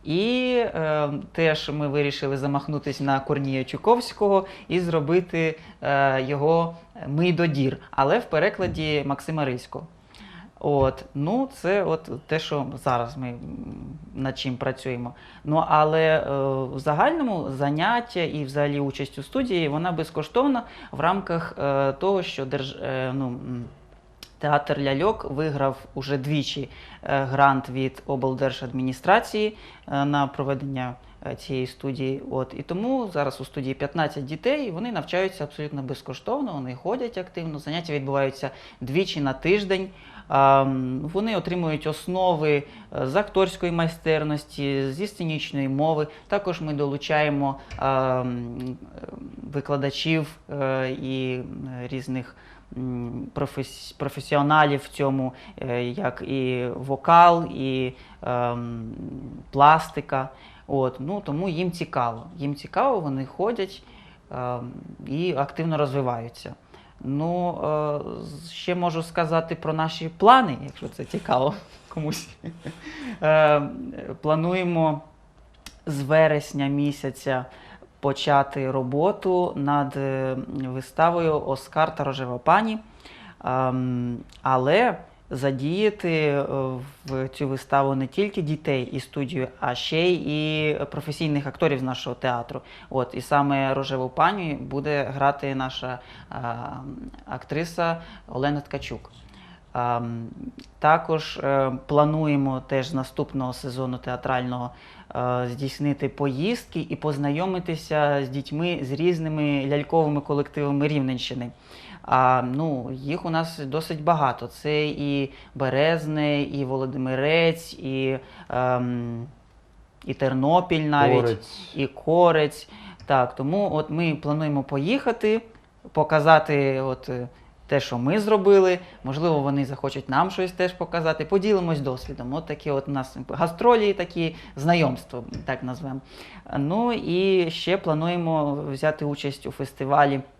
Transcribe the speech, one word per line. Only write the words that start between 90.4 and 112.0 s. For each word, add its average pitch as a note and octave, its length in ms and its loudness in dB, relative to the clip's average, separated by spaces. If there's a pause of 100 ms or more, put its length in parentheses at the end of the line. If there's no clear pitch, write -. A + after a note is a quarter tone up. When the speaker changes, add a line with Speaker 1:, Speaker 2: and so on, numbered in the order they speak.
Speaker 1:
професійних D3 640 -2
акторів C#3+ 320 0
з C3 40 -2
нашого B2+ 340 -4
театру. B2 440 -4 (300)
От, B2+ 240 -2
і B2+ 60 -6
саме C#3 540 2
рожеву C3+ 340 -2
пані E3 520 2
буде C#3 440 -2 (100)
грати C#3 400 2
наша, B2+ 440 -6 (340)
е, - 40 -10 (920)
актриса E3 720 -2 (320)
Олена C#3+ 320 0
Ткачук. - 500 -10 (640)
Ем, A#2+ 540 -2 (500)
також, D#3+ 580 2
е, C3+ 360 2 (140)
плануємо D3 800 2
теж C3+ 220 -2
з E3+ 60 -6
наступного C3 580 -4
сезону B2+ 460 -6
театрального, B2 720 -4 (460)
е, B2 360 0
здійснити C#3 560 -2
поїздки D3+ 800 -2
і C#3 80 -6
познайомитися D3+ 1300 0
з B2+ 40 -6
дітьми D3 540 -2
з C3 100 -4
різними D#3 760 0
ляльковими D3 540 2
колективами C#3+ 680 0
Рівненщини. C3 600 -2 (520)